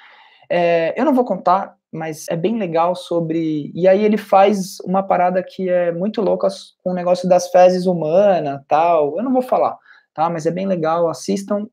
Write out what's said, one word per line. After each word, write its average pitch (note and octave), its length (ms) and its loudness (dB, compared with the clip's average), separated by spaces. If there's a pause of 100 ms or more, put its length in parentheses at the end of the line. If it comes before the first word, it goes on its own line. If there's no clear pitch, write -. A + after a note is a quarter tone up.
(500)
É, E3+ 500 0
eu B3 60 2
não D4 100 2
vou B3+ 100 2
contar, F#3 520 -2 (140)
mas D#3+ 360 -10
é E3+ 80 -4
bem F#3 220 -2
legal F3 380 0
sobre, D#3+ 800 -4
e F3 140 0
aí G3+ 160 4
ele G#3+ 140 2
faz G3 640 2
uma F#3+ 220 -2
parada F#3 400 0
que F#3 260 -8
é F3 220 0
muito G3+ 300 -4
louca F#3 260 0
s-, - 260 -8 (100)
com F#3 80 -4
o - 20 -4
negócio F3+ 340 -2
das F3+ 220 2
fezes F3+ 360 6
humanas, E3 840 0
tal. D#3 500 2
Eu G#3 60 -4
não C4+ 80 -2
vou B3+ 120 0
falar, E3 340 0 (360)
tá? D#3+ 160 -2
Mas D#3+ 160 -6
é E3 60 0
bem F#3 160 -4
legal, E3+ 400 0
assistam. G3 640 -4